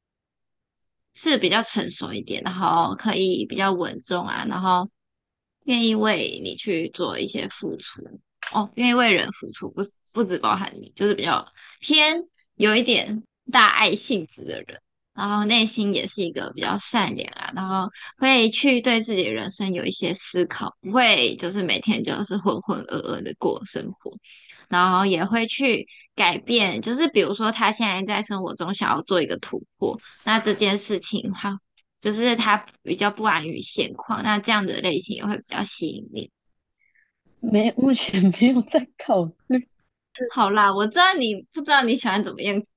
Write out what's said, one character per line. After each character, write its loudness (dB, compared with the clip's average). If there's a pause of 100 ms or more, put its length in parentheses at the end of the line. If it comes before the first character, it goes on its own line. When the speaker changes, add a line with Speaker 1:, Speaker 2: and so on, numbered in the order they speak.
(1160)
Speaker 1:
是 2
比 0
较 2
成 -4
熟 -8
一 -8
点， -8
然 -6
后 2
可 -4
以 0
比 -10
较 0
稳 -4
重 -4
啊， -6
然 -4
后 2 (760)
愿 2
意 2
为 0
你 -10
去 -4
做 -4
一 -4
些 -6
付 -10
出。 -16 (500)
哦， -2
愿 0
意 2
为 4
人 2
付 -14
出， -12
不， -6 (300)
不 0
只 -2
包 2
含 -8
你， -18
就 2
是 4
比 -4
较 0 (340)
偏 4 (320)
有 4
一 4
点 0 (300)
大 8
爱 4
性 -2
质 -20
的 -8
人。 -20 (320)
然 -2
后 2
内 4
心 -2
也 -2
是 -6
一 -2
个 -6
比 -10
较 0
善 -2
良 -8
啊， -12
然 -6
后 -2 (260)
会 4
去 2
对 2
自 -4
己 2
的 -4
人 -6
生 -4
有 -4
一 -4
些 -4
思 -2
考， -8
不 -8
会 4
就 -6
是 -2
每 0
天 0
就 -4
是 -4
浑 0
浑 -4
噩 -8
噩 -6
的 -8
过 -2
生 -8
活， -14 (520)
然 4
后 4
也 2
会 0
去 0 (280)
改 2
变， 0
就 -4
是 2
比 2
如 2
说 0
他 2
现 -2
在 -2
在 -2
生 -6
活 -6
中 -4
想 -2
要 0
做 0
一 0
个 -4
突 -8 (140)
破， -2 (240)
那 2
这 0
件 2
事 -4
情 -6
哈， -6 (420)
就 -2
是 2
他 2 (180)
比 -4
较 2
不 -4
安 0
于 -6
现 -4
况， -6
那 2
这 -2
样 2
的 -4
类 0
型 -8
也 -8
会 -2
比 -10
较 -6
吸 -6
引 -12
你。 -10 (1080)
Speaker 2:
没， 2
目 4
前 0 (180)
没 8
有 4
在 0
考 2 (240)
虑。 0 (680)
Speaker 1:
好 2
啦， 4
我 2
知 -6
道 6
你 -4
不 -8
知 -8
道 6
你 2
喜 -4
欢 2
怎 -6
么 -12
样 -2
子 -6 (100)